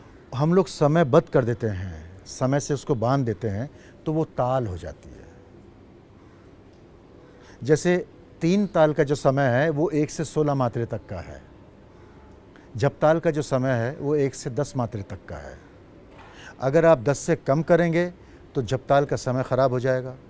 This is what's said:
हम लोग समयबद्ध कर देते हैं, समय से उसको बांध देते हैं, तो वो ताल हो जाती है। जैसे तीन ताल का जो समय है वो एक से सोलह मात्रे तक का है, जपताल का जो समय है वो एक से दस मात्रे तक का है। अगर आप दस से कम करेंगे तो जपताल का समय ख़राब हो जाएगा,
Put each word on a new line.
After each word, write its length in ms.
हम 180
लोग 140
समयबद्ध 640
कर 160
देते 220
हैं, 600
समय 320
से 140
उसको 220
बांध 300
देते 220
हैं, 220
तो 80
वो 100
ताल 300
हो 100
जाती 320
है। 140
जैसे 340
तीन 260
ताल 260
का 100
जो 120
समय 340
है 200
वो 220
एक 200
से 140
सोलह 300
मात्रे 300
तक 240
का 100
है, 220
जपताल 420
का 120
जो 120
समय 300
है 220
वो 200
एक 200
से 140
दस 280
मात्रे 260
तक 220
का 120
है। 200
अगर 240
आप 140
दस 200
से 180
कम 260
करेंगे 480
तो 80
जपताल 420
का 100
समय 280
ख़राब 280
हो 80
जाएगा, 360